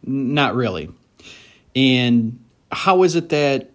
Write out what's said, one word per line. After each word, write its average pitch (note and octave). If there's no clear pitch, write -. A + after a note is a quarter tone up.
N-, C3+
not C3+
really. F#2
And B2
how F#3
is E3+
it E3
that C#3+